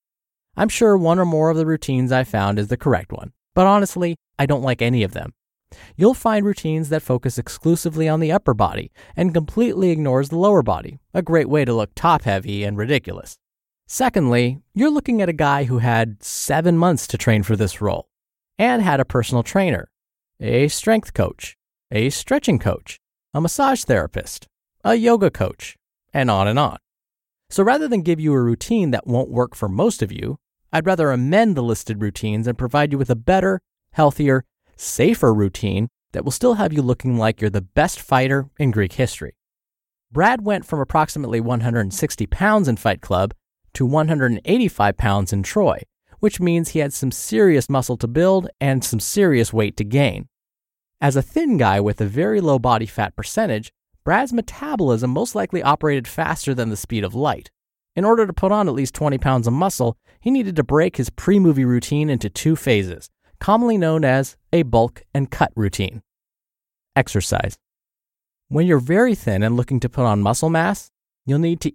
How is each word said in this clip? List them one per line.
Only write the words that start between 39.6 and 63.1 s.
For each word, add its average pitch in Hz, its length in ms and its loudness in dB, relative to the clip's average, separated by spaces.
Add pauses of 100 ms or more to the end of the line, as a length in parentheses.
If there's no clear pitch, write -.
Brad 214 300 2
went 202 220 -2
from 156 140 -4
approximately 139 600 -2
one 117 220 -2
hundred 117 300 0
sixty - 340 -4
pounds 202 420 0
in 117 80 0
Fight 98 240 -2
Club 98 340 -2 (380)
to - 120 -2
one 151 240 2
hundred 139 220 2
and 110 140 -2
eighty-five 175 520 0
pounds 101 360 0
in 98 100 0
Troy, 175 380 0 (400)
which - 180 0
means 170 300 0
he - 100 -4
had 143 140 -2
some 131 180 -4
serious 180 580 2
muscle 127 280 -2
to 117 100 -4
build 180 420 2 (120)
and 135 240 0
some 113 160 -4
serious 151 520 2
weight 110 260 -2
to 107 60 -4
gain. 110 440 0 (720)
As 139 160 2
a 135 60 2
thin 294 340 0
guy 101 240 2
with 101 200 -2
a 107 60 0
very 180 340 -2
low 147 200 2
body 113 260 0
fat 104 300 -6
percentage, 120 560 -4 (320)
Brad's 240 280 0
metabolism 185 800 -2
most 175 240 -4
likely 190 280 -4
operated 143 440 0
faster 156 480 -4
than 120 140 -2
the 107 80 -4
speed 107 260 -6
of 98 140 -4
light. 135 340 -4 (460)
In 175 80 0
order 226 240 2
to 180 40 -8
put 190 200 -2
on 208 160 2
at 135 60 -2
least 131 200 -4
twenty 143 240 -2
pounds 127 300 0
of 117 60 2
muscle, 139 420 -2 (240)
he 240 100 -2
needed 233 240 0
to 156 80 2
break 151 360 0
his - 120 -4
pre-movie 170 540 2
routine 127 440 0
into 117 220 -2
two 160 240 -2
phases, 101 560 -2 (300)